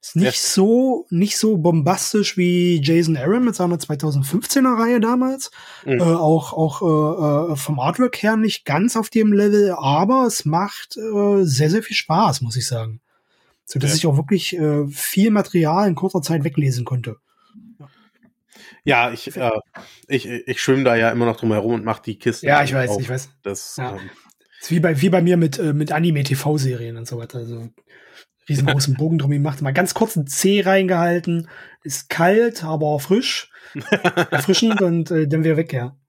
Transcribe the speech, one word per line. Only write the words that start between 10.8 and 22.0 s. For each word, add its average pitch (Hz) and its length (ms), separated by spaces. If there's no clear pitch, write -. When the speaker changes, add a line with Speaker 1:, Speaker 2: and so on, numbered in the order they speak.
Speaker 1:
äh, 202 480
sehr, 143 240
sehr 214 140
viel 220 140
Spaß, 175 440
muss 113 160
ich 123 100
sagen. 113 340
So - 120
dass 143 120
Speaker 2:
Ja. 156 60
Speaker 1:
ich 160 100
auch 143 100
wirklich, 170 400
äh, 147 320
viel 190 420
Material 185 560
in 180 80
kurzer 185 280
Zeit 160 200
weglesen 135 440
konnte. 120 320
Speaker 2:
Ja, 123 280
ich, 120 240
äh, 123 140
ich, 131 200
ich 120 320
schwimm 135 240
da 120 120
ja 113 140
immer 120 160
noch 113 100
drum 113 160
herum 107 220
und 104 100
mach 110 160